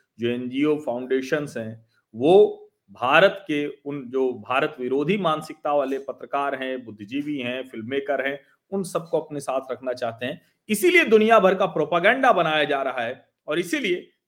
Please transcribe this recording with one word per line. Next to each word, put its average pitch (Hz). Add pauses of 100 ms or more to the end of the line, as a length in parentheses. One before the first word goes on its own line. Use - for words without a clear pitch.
(180)
जो 117
एनजीओ 131
फाउंडेशंस 131
हैं, 110 (280)
वो 175 (280)
भारत 160
के 147
उन 143
जो 131
भारत 131
विरोधी 147
मानसिकता 156
वाले 135
पत्रकार 135
हैं, 131
बुद्धिजीवी 120
हैं, 127
फिल्ममेकर 135
हैं, 143 (300)
उन 196
सबको 165
अपने 147
साथ 135 (120)
रखना 127
चाहते 120
हैं। 156 (260)
इसीलिए 339
दुनिया 220
भर 185
का 190
प्रोपेगेंडा 175
बनाया 156
जा 139
रहा 131
है 123 (180)
और 151
इसीलिए 185 (160)